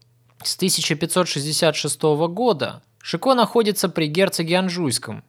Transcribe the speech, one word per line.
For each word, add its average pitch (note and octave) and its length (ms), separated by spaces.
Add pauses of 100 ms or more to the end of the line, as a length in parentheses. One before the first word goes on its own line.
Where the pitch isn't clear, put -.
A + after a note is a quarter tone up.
(420)
С - 140
тысяча - 400
пятьсот E3+ 320
шестьдесят D3+ 480
шестого D3+ 520
года F3 540 (180)
Шико B3+ 360
находится G#3+ 540
при D#3+ 180
герцоге E3+ 500
Анжуйском, E3+ 720